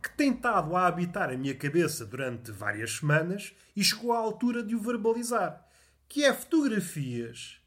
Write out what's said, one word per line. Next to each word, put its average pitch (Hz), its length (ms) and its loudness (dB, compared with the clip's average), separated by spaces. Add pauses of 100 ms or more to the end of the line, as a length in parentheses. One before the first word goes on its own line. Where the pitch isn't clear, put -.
que - 80 -8
tem 285 220 2
estado 180 440 2
a 180 100 6
habitar 175 440 0
a 127 60 -4
minha 135 180 -2
cabeça 147 500 0
durante 117 480 -6
várias 104 460 -4
semanas 160 560 0 (200)
e 208 80 -2
chegou 233 300 0
à 233 60 4
altura 233 440 0
de 226 140 -2
o 214 40 -2
verbalizar, 226 880 -2 (400)
que 294 160 -2
é 277 120 6
fotografias 151 1300 -2